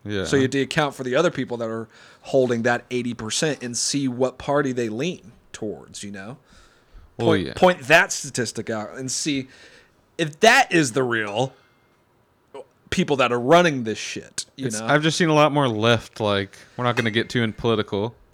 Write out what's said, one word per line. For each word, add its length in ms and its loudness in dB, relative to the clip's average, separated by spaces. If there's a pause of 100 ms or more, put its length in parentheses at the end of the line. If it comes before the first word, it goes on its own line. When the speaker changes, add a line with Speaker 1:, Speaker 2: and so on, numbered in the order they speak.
Speaker 1:
Yeah. 200 -4
Speaker 2:
So 120 2
you 60 4
have 100 0
to 80 0
account 340 -2
for 100 -12
the 120 -2
other 160 2
people 260 -6
that 100 -6
are 200 -8 (340)
holding 400 2
that 300 0
eighty 220 -4
percent 480 -4
and 140 -10
see 320 -2
what 300 -2
party 340 -2
they 160 -4
lean 440 -8 (200)
towards, 520 -12
you 80 -14
know? 260 -14 (800)
Speaker 1:
Well, 120 0
Speaker 2:
Point, 180 2
Speaker 1:
yeah. 100 -10
Speaker 2:
point 320 4
that 240 4
statistic 580 -6
out 240 -6
and 160 -10
see 380 -4 (680)
if 240 -4
that 320 6
is 200 2
the 100 0
real 500 0 (1400)
people 260 0
that 160 2
are 80 0
running 440 4
this 140 -6
shit, 560 -10
you 140 -8
Speaker 1:
It's, 120 -4
Speaker 2:
know? 60 -8
Speaker 1:
I've 160 4
just 160 0
seen 100 4
a 60 6
lot 180 6
more 160 2
left, 520 0
like, 360 0 (200)
we're 80 -4
not 120 0
gonna 140 0
get 180 0
too 140 -2
in 100 -2
political, 600 -2 (200)